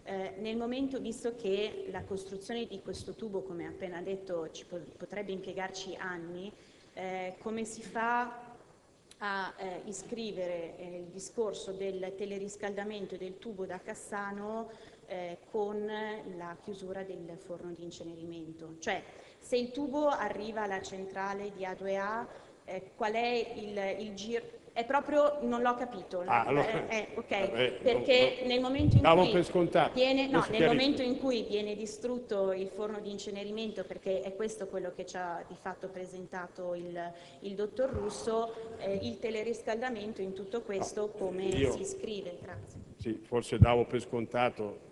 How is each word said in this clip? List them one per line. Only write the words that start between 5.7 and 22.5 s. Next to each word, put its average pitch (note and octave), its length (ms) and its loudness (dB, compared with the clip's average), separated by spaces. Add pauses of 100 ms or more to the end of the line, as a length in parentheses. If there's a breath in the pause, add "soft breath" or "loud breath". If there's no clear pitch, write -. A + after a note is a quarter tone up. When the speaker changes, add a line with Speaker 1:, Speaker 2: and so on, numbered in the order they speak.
Speaker 1:
anni, F3+ 560 -8 (420 loud breath)
eh, F#3 460 -4
come A3+ 260 -4
si - 180 -10
fa A#3+ 640 0 (720)
a, G3 380 -2
eh, F#3 280 -6
iscrivere, F3+ 920 -6
eh, F3 200 -10
il F3 140 -10
discorso F#3+ 600 -6
del F#3+ 460 -4
teleriscaldamento G3+ 960 -6
del F#3 220 -10
tubo F#3+ 300 -8
da F3+ 120 -6
Cassano, G#3 920 -6 (340 loud breath)
eh, F3+ 320 -6 (140)
con G#3 340 -2
la G#3 800 -6
chiusura F#3+ 400 -8
del F3 340 -10
forno F3 340 -10
di E3+ 120 -10
incenerimento? E3 960 -12
Cioè, F#3+ 240 -2 (340 loud breath)
se - 180 -2
il B3 160 2
tubo D4 360 2
arriva G#3 560 0
alla F#3+ 180 -2
centrale G3 720 -4
di F#3 80 -6
A F#3 120 -4
due F#3+ 220 0
A, A3 300 -2 (380 loud breath)